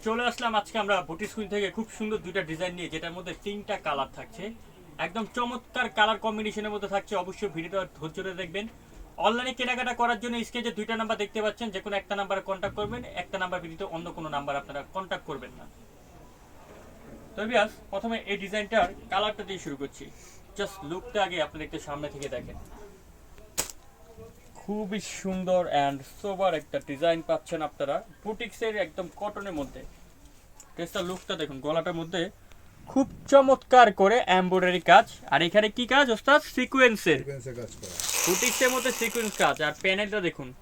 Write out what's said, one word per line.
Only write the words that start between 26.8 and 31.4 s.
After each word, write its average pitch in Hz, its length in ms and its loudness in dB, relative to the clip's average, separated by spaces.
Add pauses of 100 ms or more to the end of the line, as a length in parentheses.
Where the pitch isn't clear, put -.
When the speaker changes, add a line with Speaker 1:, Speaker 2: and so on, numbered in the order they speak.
Speaker 1:
ডিজাইন 165 360 0
পাচ্ছেন 160 400 -4
আপনারা। 151 400 -4 (220)
বুটিক্সের 220 520 -4
একদম 180 400 -4
কটনের - 360 -8
মধ্যে। 156 280 -8 (960)
ড্রেসটার 175 300 -6
লুকটা 185 320 -6
দেখুন, 143 240 -6